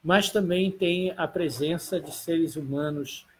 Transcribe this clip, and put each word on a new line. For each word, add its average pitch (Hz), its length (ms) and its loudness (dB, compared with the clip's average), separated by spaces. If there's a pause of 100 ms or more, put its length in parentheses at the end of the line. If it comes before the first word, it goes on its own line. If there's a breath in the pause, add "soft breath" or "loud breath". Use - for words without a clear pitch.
Mas 196 260 6
também 185 420 2
tem 180 460 0
a 165 100 0
presença 160 720 -2
de 147 160 -8
seres 165 420 -2
humanos 143 720 -4 (140 soft breath)